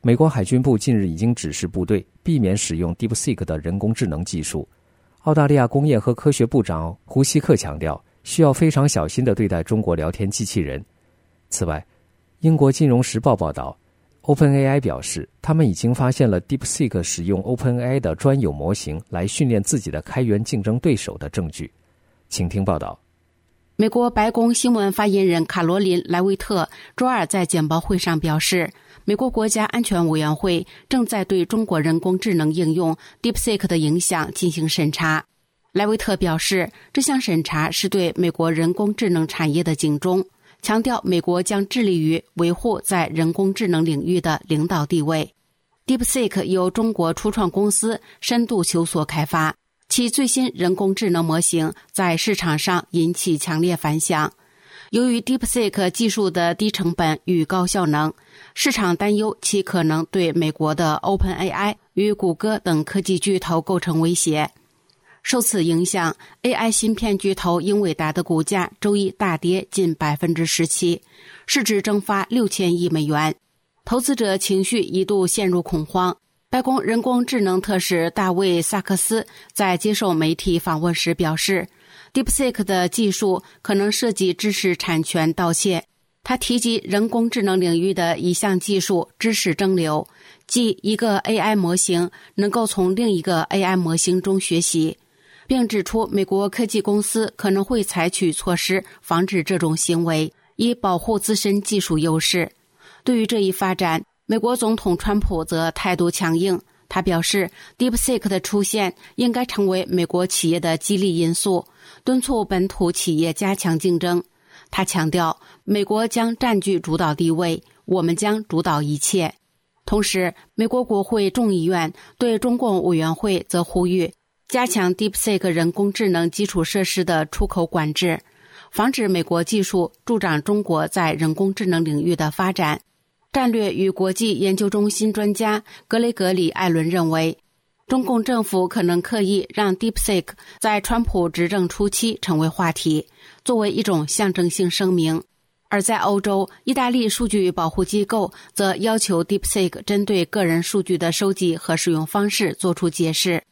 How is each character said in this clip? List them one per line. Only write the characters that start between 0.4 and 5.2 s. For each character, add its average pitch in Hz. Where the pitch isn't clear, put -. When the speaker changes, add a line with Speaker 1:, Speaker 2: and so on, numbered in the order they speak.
Speaker 1:
军 127
部 127
近 120
日 101
已 82
经 107
指 82
示 90
部 92
队 95
避 170
免 101
使 85
用 85
DeepSeek 110
的 80
人 85
工 107
智 120
能 80
技 82
术。 76